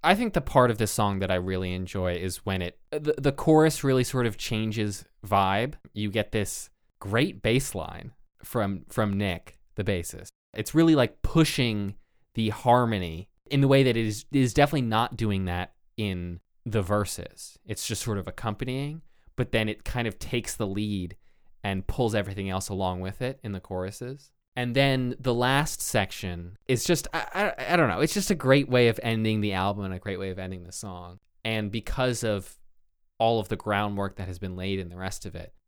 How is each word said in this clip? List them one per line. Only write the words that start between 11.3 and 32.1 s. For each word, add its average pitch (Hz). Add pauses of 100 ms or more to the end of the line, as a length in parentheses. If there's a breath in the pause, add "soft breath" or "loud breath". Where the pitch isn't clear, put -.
the 110
harmony 104 (200)
in 139
the 139
way 135
that 123
it 113
is, 104
it 139
is 123
definitely 135
not 113
doing 101
that 90 (240)
in 90 (260)
the 110
verses. -
It's -
just -
sort 107
of 92
accompanying, 131 (360)
but 127
then 107
it -
kind 120
of 107
takes -
the 110
lead 98 (480)
and 95
pulls 117
everything 98
else 95
along 92
with 95
it 131
in 107
the 95
choruses. 98 (240)
And 123
then 131
the 127
last 131
section 92
is 123
just, -
I, 180
I, 131
I 180
don't 156
know, 92
it's 160
just 202
a -
great 135
way 123
of 113
ending 110
the 104
album 98
and 92
a 92
great 95
way 95
of 92
ending 92
the 85
song. 90 (240)
And 110
because 120